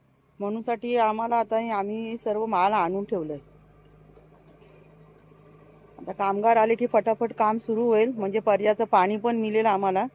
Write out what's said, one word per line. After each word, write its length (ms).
म्हणूनसाठी 560
आम्हाला 400
आता 220
हे 120
आम्ही 480
सर्व 280
माल 260
आणून 320
ठेवलंय. 320
आता 140
कामगार 440
आले 180
की 120
फटाफट 460
काम 260
सुरू 260
होईल, 240
म्हणजे 320
पर्याचं 440
पाणी 320
पण 200
मिळेल 300
आम्हाला. 380